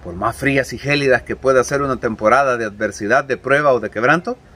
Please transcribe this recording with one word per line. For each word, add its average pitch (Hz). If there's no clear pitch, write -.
por 87
más 110
frías 135
y 117
gélidas 139
que -
pueda 131
ser 143
una 131
temporada 120
de 113
adversidad, 107
de 131
prueba 139
o 120
de 107
quebranto, 135